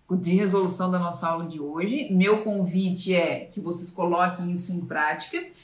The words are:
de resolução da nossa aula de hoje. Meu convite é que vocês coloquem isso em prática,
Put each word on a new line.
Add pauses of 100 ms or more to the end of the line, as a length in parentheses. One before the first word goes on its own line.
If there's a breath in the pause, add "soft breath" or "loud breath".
(100)
de
resolução
da
nossa
aula
de
hoje.
Meu
convite
é
que
vocês
coloquem
isso
em
prática, (220 loud breath)